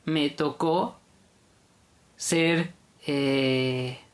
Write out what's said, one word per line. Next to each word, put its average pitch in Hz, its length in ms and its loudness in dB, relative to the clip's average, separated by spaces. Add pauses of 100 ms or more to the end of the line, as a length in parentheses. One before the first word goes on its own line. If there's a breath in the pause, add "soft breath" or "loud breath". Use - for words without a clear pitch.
me 151 240 0
tocó 160 720 -2 (1160)
ser, 165 580 0 (340)
eh, 131 920 0 (140)